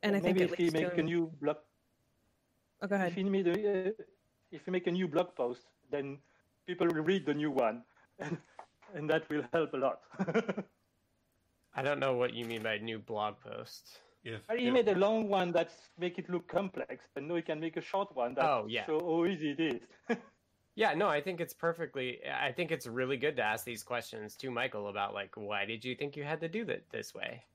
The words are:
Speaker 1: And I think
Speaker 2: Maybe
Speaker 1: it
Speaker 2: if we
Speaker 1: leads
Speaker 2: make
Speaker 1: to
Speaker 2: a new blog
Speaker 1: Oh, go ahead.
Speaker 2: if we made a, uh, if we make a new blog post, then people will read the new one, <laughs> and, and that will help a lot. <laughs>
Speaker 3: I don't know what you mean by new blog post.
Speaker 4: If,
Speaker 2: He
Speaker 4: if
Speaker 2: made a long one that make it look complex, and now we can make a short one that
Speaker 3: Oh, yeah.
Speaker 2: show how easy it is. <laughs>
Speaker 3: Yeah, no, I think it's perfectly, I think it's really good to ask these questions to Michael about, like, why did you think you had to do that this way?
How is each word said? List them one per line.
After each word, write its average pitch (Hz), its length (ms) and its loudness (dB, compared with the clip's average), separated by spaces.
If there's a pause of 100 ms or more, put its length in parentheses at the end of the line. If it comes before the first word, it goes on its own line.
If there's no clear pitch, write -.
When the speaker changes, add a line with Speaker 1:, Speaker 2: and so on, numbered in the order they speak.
Speaker 1:
And 202 120 4
I 196 40 4
think 185 180 4
Speaker 2:
Maybe 180 80 6
Speaker 1:
it 170 60 0
Speaker 2:
if - 80 -4
we 175 60 4
Speaker 1:
leads 160 100 4
Speaker 2:
make 175 180 2
Speaker 1:
to 175 60 0
Speaker 2:
a 160 40 2
new 170 280 2 (100)
blog 147 160 2 (1200)
Speaker 1:
Oh, 202 60 -6
go 196 80 2
ahead. 190 140 2
Speaker 2:
if 170 60 -6
we 190 80 0
made 196 240 4
a, 190 400 2
uh, 202 40 0 (600)
if 156 160 -12
we 180 40 -2
make 180 140 2
a 180 60 2
new 185 160 2
blog 165 280 0
post, 123 260 -2 (280)
then 139 300 -4 (480)
people 180 180 0
will 165 160 4
read 175 240 4
the 151 80 2
new 151 160 0
one, 120 320 2 (200)
<laughs> - 180 -20
and, 156 180 -4 (560)
and 151 160 -6
that 160 200 2
will 147 220 0
help 160 220 0
a 143 40 -2
lot. 127 240 0 (180)
<laughs> 196 440 -2 (1120)
Speaker 3:
I 131 60 -4
don't 139 180 2
know 135 140 2
what 123 200 2
you 117 120 -6
mean 113 160 -4
by 110 160 0
new 110 220 -4
blog 104 400 -4
post. - 600 -14 (240)
Speaker 4:
If, 113 180 -8 (140)
Speaker 2:
He 247 120 0
Speaker 4:
if 247 60 4
Speaker 2:
made 233 160 6
a 190 60 6
long 214 320 4
one 185 260 2
that 170 180 2 (260)
make 175 220 -4
it 175 100 -8
look 175 180 -2
complex, - 580 -4 (100)
and 139 120 -6
now 170 60 -4
we 170 80 0
can 156 180 -4
make 165 180 -4
a 160 40 -4
short 196 340 -2
one 123 200 0
that 160 100 4
Speaker 3:
Oh, 127 220 4
yeah. 110 180 -2
Speaker 2:
show 156 140 2
how 165 260 2
easy 156 320 0
it - 20 -10
is. 160 640 -2
<laughs> - 40 -20 (500)
Speaker 3:
Yeah, 208 160 4
no, 180 140 2
I 147 140 2
think 175 180 -6
it's 165 140 -4
perfectly, 139 680 -2 (100)
I 135 220 0
think 147 180 -2
it's 156 160 -2
really 127 300 -2
good 135 220 0
to 123 40 0
ask 107 220 0
these 117 180 -8
questions 113 540 -6
to 135 160 -6
Michael 117 380 -2
about, 101 240 -2
like, 101 240 -6
why 101 260 -4
did 110 220 -6
you 127 100 -4
think 143 220 -6
you 143 80 -6
had 156 160 -4
to 165 80 -4
do 214 160 -6
that 82 260 -6
this - 240 -8
way? - 400 -8